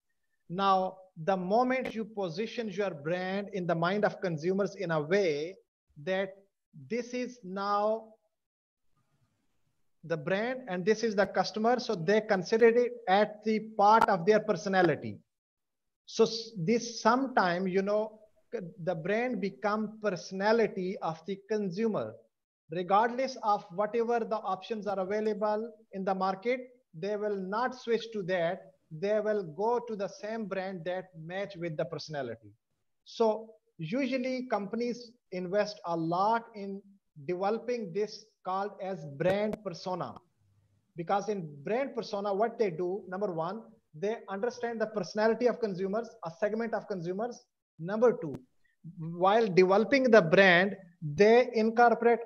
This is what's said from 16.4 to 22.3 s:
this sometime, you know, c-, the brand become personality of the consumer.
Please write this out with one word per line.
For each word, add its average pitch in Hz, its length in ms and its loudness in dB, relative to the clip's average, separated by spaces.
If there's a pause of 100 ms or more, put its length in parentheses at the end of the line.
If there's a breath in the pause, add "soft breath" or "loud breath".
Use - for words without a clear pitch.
this 214 440 0
sometime, 220 680 2
you 185 140 0
know, 214 380 -2 (340)
c-, 220 80 -6 (240)
the 180 100 -2
brand 214 460 -2
become 214 600 -4
personality 196 1000 0
of 160 260 -4
the 196 100 -6 (120)
consumer. 196 640 -2 (580)